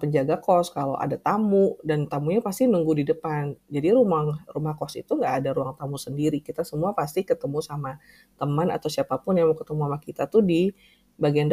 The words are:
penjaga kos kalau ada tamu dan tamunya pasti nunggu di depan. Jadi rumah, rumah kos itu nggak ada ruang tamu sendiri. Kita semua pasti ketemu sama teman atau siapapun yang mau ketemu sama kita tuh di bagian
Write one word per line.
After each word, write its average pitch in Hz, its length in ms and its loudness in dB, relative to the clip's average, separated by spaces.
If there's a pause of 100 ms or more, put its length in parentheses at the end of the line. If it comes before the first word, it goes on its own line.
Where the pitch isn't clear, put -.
penjaga 147 400 0
kos 175 320 2
kalau 139 240 -2
ada 143 160 -4
tamu 196 720 2
dan 151 240 0
tamunya 156 320 0
pasti 208 240 0
nunggu 170 320 4
di 143 80 2
depan. 147 480 -2 (160)
Jadi 147 240 2
rumah, 156 560 2
rumah 156 240 -4
kos 151 240 -10
itu - 160 -6
nggak 175 240 0
ada 135 160 -2
ruang 131 240 -6
tamu 143 160 -8
sendiri. 147 480 -4
Kita 170 240 -6
semua 160 240 -2
pasti 170 320 -4
ketemu 156 400 -4
sama 143 320 -8 (400)
teman 143 400 -2
atau - 160 -4
siapapun 139 480 -2
yang 165 80 4
mau 160 80 4
ketemu 156 320 -8
sama 143 160 -2
kita - 240 -8
tuh 220 160 4
di 180 320 2 (400)
bagian 147 380 2